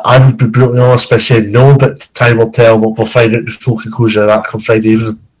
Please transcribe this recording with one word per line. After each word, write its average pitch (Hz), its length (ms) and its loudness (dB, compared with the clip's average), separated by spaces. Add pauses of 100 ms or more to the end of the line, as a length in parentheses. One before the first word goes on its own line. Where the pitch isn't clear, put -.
I 131 200 4
would 131 120 2
be 127 100 0
brutally 123 320 0
honest 123 300 2
by 120 80 2
saying 110 340 0
no, 135 260 4
but - 360 -4
time 120 240 0
will 113 120 0
tell. 113 300 2
We'll, 110 140 -2
we'll 110 140 -4
find 117 280 0
out 113 80 -4
the - 80 -14
full 117 260 -6
conclusion 110 440 -4
of 104 80 2
that 107 160 0
come 110 160 -12
Friday 113 300 0
evening. 110 280 -2 (220)